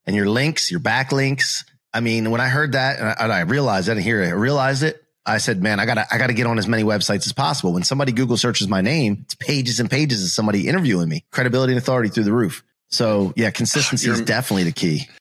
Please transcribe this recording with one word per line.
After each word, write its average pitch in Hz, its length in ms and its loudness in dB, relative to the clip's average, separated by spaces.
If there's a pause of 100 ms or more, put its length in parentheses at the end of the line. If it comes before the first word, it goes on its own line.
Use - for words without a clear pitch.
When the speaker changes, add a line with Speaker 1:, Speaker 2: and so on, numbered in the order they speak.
Speaker 1:
and 95 100 -2
your 101 140 2
links, 135 420 0
your 87 100 -2
backlinks. 135 840 0 (300)
I 113 80 -2
mean, 113 300 0
when 117 100 0
I 131 80 0
heard 143 240 0
that 135 260 0
and 110 80 -2
I, 104 120 -2
and 110 140 0
I 92 80 2
realized, 104 480 0
I 113 40 2
didn't 104 120 -2
hear 110 160 2
it, 90 60 2
I 85 40 0
realized 135 520 2
it. 156 200 -2 (220)
I 107 120 0
said, 104 260 0
"Man, 104 160 0
I 104 60 2
gotta, 113 280 0
I 117 40 0
gotta 120 160 0
get 120 140 0
on 117 100 0
as 98 100 -2
many 110 160 2
websites 104 420 0
as - 80 -6
possible." 139 400 0
When 90 100 0
somebody 139 280 0
Google 120 240 0
searches 107 320 0
my 95 140 2
name, 110 420 2
it's - 120 -12
pages 123 440 -2
and 117 100 -2
pages 131 340 0
of 87 60 -2
somebody 101 380 0
interviewing 120 400 2
me. 80 240 -4
Credibility 127 420 0
and 123 80 0
authority 123 280 0
through 107 160 0
the 101 80 2
roof. 113 300 0 (260)
So 104 460 0
yeah, 113 140 2
consistency 123 560 -2
Speaker 2:
You're 117 100 2
Speaker 1:
is 117 60 -2
definitely 110 440 0
the 82 60 0
key. 80 360 -2 (140)